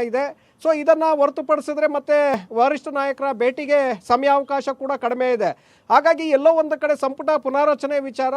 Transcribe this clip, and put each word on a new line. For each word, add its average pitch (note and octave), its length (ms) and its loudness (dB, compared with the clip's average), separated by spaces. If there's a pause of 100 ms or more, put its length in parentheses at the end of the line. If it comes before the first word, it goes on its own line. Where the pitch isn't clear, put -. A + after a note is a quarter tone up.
ಇದೆ. C4 600 -6
So D#4+ 140 2
ಇದನ್ನ D#4 260 2 (120)
ಹೊರತುಪಡಿಸಿದ್ರೆ D4 720 0
ಮತ್ತೆ C#4+ 640 0
ವರಿಷ್ಠ C4 340 0
ನಾಯಕರ C#4 360 -4 (100)
ಭೇಟಿಗೆ B3+ 720 0
ಸಮಯಾವಕಾಶ C#4 680 0
ಕೂಡ C4+ 240 -8
ಕಡಿಮೆ B3+ 340 -2
ಇದೆ. G#3 180 0 (400)
ಹಾಗಾಗಿ D#4 400 2
ಎಲ್ಲೋ D4 240 4
ಒಂದು D#4 280 -2
ಕಡೆ D4+ 140 0
ಸಂಪುಟ C#4 420 -4
ಪುನಾರಚನೆ C#4+ 640 -2
ವಿಚಾರ C4 380 -4